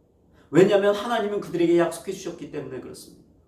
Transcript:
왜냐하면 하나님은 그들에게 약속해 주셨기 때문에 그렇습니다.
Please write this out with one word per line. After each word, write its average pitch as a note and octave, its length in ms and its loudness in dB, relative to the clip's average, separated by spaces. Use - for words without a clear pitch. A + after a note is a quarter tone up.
왜냐하면 G3+ 440 4
하나님은 G#3 460 -4
그들에게 E3+ 380 2
약속해 E3+ 340 -2
주셨기 E3 380 -12
때문에 C3 300 -12
그렇습니다. - 440 -18